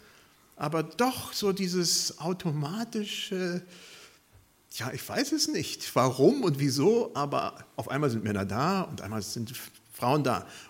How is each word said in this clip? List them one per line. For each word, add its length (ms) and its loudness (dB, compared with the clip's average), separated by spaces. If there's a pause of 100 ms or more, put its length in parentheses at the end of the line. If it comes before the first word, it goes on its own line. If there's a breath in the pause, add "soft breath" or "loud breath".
(560 loud breath)
Aber 260 0
doch 500 -2
so 200 0
dieses 680 0
automatische, 1400 -4 (1120 loud breath)
ja, 160 -6
ich 140 -8
weiß 260 -2
es 160 0
nicht, 460 -4
warum 480 6
und 160 2
wieso, 560 4
aber 520 -2 (100)
auf 140 -6
einmal 180 2
sind 160 -2
Männer 220 0
da 360 0
und 200 -8
einmal 180 -6
sind 320 -6 (420)
Frauen 300 4
da. 220 0 (240 loud breath)